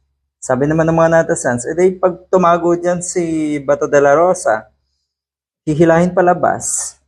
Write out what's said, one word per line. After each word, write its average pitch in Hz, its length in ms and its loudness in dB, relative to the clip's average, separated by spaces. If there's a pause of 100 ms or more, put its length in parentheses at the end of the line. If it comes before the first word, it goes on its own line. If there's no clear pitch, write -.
(400)
Sabi 131 240 -2
naman 160 240 0
ng 160 80 2
mga 165 160 2
netizens, 165 560 -2
eh, 156 80 -6
di 185 160 2
pag 185 400 -4
tumago 175 400 2
dyan 175 320 -4
si 156 560 -4
Bato 139 240 -2
de 143 160 2
la 143 160 4
Rosa, 160 480 0 (1040)
hihilahin 165 480 2
palabas, - 800 -2 (120)